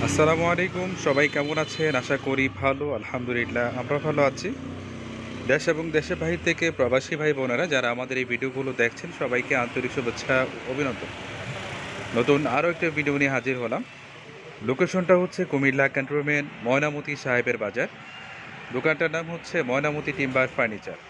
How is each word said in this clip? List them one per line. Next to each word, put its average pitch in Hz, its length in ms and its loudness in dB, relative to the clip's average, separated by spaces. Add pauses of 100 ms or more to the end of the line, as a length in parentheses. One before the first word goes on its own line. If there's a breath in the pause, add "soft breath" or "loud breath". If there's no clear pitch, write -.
আসসালামু 160 420 4
আলাইকুম, 180 580 0
সবাই 143 260 4
কেমন 147 280 0
আছেন? 156 380 0
আশা 131 220 2
করি 135 320 0
ভালো। 135 440 0
আলহামদুলিল্লাহ, 120 840 -2
আমরা 127 180 -2
ভালো 147 260 2
আছি। 143 300 0 (920)
দেশ 143 200 4
এবং 160 240 0
দেশের 156 240 0
বাহির 165 300 -2
থেকে 165 260 2
প্রবাসী 135 440 2
ভাই 151 180 2
বোনেরা 131 340 0
যারা 127 220 2
আমাদের 123 280 -2
এই 127 80 0
ভিডিওগুলো 127 520 -2
দেখছেন, 120 320 2 (100)
সবাইকে 127 360 2
আন্তরিক 123 360 0
শুভেচ্ছা 131 520 0
ও 123 280 -6
অভিনন্দন। 131 360 -2 (1080)
নতুন 143 320 4
আরও 143 220 2
একটা 170 200 0
ভিডিও 147 280 0
নিয়ে 139 140 4
হাজির 127 260 0
হলাম। 123 260 -2 (800)
লোকেশনটা 170 540 4
হচ্ছে 180 300 2
কুমিল্লা 135 420 2
ক্যান্টনমেন্ট, 143 640 0 (140)
ময়নামতি 143 520 0
সাহেবের 123 420 2
বাজার। 110 300 -2 (840)
দোকানটার 151 380 2
নাম 165 180 -4
হচ্ছে 165 340 -2
ময়নামতি 147 480 0
টিম্বার 131 440 2
ফার্নিচার। 107 400 -2 (140)